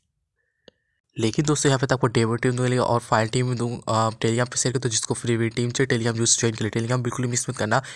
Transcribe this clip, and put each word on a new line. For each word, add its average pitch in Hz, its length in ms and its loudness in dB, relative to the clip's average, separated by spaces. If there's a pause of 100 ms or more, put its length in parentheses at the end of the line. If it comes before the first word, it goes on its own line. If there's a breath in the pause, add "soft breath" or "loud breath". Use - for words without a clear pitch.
(1160 soft breath)
लेकिन 113 280 0
दोस्तों, 147 260 2
यहाँ 135 80 4
पे 135 80 0
तो 127 80 2
आपको 127 120 0
डेमो 113 300 2
टीम 123 200 0
दूंगा 123 260 0
और 117 180 2
फाइल 110 280 2
टीम 127 260 0
दूँ, 117 240 -2
अ, 110 320 0
Telegram 117 400 0
पे - 80 -6
शेयर 127 140 0
कर 127 60 0
दो, 123 100 -2
जिसको - 260 -2
फ्री 117 340 0
टीम 120 220 -2
चाहिए 131 180 0
Telegram 117 300 0
यूज़ 113 220 2
ज्वाइन 117 140 0
के 110 100 -4
लिए। 104 60 -2
Telegram 117 320 -2
बिल्कुल 123 240 -2
मिस 120 240 -2
मत 120 60 -4
करना, 110 260 2 (140)